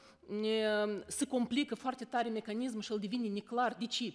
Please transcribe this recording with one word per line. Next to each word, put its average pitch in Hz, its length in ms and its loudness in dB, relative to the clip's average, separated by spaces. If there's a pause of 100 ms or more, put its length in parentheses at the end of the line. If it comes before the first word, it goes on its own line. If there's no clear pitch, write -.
(420)
ehm, 214 640 2
se - 180 0
complică 247 500 2
foarte 254 300 -4
tare 240 240 0
mecanismul 220 520 -2
și 214 100 -6
el 214 80 0
devine 220 280 -2
neclar. 208 520 0
De 233 60 -2
ce? 226 300 -2